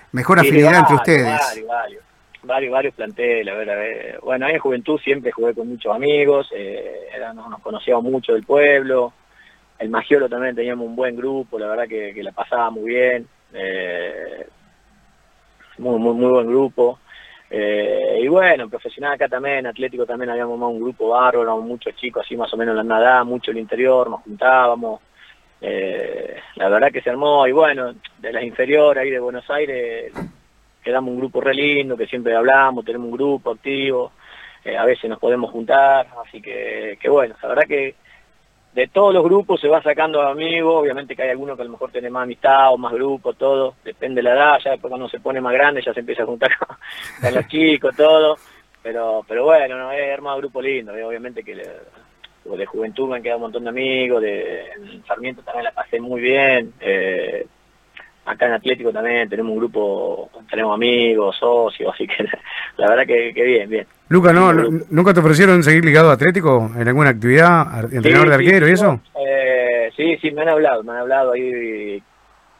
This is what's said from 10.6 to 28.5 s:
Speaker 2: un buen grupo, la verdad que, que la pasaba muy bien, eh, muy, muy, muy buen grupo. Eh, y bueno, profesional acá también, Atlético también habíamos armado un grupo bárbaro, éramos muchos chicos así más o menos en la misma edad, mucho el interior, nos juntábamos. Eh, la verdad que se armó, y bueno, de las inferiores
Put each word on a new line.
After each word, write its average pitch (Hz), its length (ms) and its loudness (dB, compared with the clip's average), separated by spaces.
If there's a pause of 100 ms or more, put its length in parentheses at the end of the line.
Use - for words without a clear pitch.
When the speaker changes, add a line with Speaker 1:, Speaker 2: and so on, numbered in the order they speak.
Speaker 2:
un 117 120 -12
buen 127 180 -4
grupo, 127 460 -8
la 104 80 -6
verdad 113 180 -4
que, 107 260 -10
que 104 120 -12
la 95 80 -12
pasaba 117 380 -4
muy 113 200 -8
bien, 123 380 0 (240)
eh, 90 960 -10 (1300)
muy, 120 200 -2
muy, 117 160 0
muy 123 160 2
buen 123 160 4
grupo. 127 540 0 (500)
Eh, 104 720 -2
y 131 60 0
bueno, 165 400 4
profesional 123 460 -8
acá 139 140 -4
también, 131 380 -4
Atlético 123 380 -6
también 120 260 -6
habíamos 120 240 -6
armado 120 180 -4
un 113 100 -8
grupo 120 280 -4
bárbaro, 123 320 2
éramos 113 220 -4
muchos 117 320 -10
chicos 120 300 -8
así 120 100 -12
más 117 160 -6
o 113 40 -8
menos 113 160 -2
en 110 60 -2
la 110 40 -2
misma 113 180 -2
edad, 127 240 4
mucho 120 280 -6
el 113 60 -8
interior, 123 520 0
nos 110 120 -10
juntábamos. 120 800 0 (600)
Eh, 98 760 -8 (200)
la 95 120 -2
verdad 120 240 2
que 135 100 -8
se 127 80 -4
armó, 143 360 2
y 127 60 0
bueno, 139 420 0 (240)
de 113 140 -10
las 117 100 -6
inferiores 135 600 2